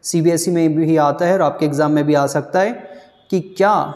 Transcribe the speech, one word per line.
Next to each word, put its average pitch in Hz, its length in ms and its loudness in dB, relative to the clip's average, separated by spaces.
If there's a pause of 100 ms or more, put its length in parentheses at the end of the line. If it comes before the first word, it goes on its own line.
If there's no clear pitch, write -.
सीबीएसई 170 480 0
में 165 240 2
भी 160 220 2
आता 147 300 2
है 175 80 2
और 147 80 2
आपके 151 240 0
exam 147 260 0
में 147 120 2
भी 147 100 2
आ 139 120 2
सकता 147 340 -2
है 220 220 -2 (480)
कि 185 100 0
क्या 190 560 -2